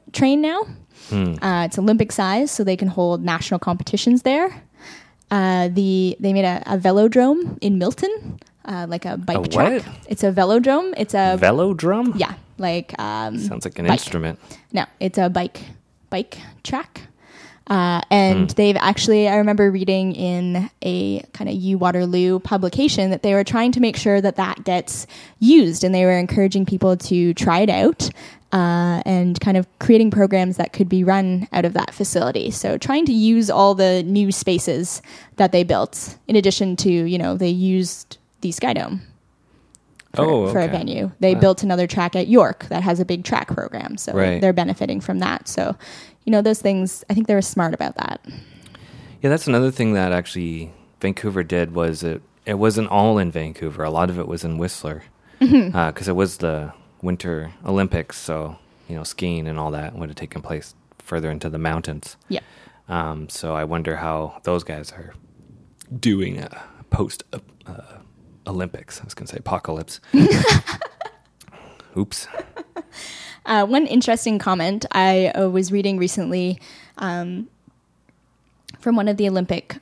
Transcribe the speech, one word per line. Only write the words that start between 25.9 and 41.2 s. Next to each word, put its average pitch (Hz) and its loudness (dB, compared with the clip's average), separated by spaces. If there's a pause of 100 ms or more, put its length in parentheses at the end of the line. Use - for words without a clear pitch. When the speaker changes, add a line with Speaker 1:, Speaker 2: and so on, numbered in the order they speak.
Speaker 1:
they 185 4
were 185 6
encouraging 190 2
people 185 2
to 175 2
try 170 2
it 214 4
out, - 2 (420)
uh, 175 2
and 180 0
kind 190 2
of 180 2 (120)
creating 220 6
programs 190 2
that - -2
could 185 0
be 185 2
run 185 2
out 175 2
of 170 0
that - -4
facility. 170 -2
So - -4
trying 294 0
to 269 2
use 220 4
all 196 6
the 185 4
new 196 2
spaces 175 -2 (360)
that 185 4
they 175 4
built, - -2 (100)
in 220 2
addition 190 2
to, 196 2
you 175 2
know, 175 -2
they 180 0
used 185 -2 (240)
the 175 -4
Sky - -2
Dome - -6 (1120)
for, - 0
Speaker 2:
Oh, 110 2
Speaker 1:
for 185 0
a 165 0
Speaker 2:
okay. 151 -2
Speaker 1:
venue. - -4
They 185 4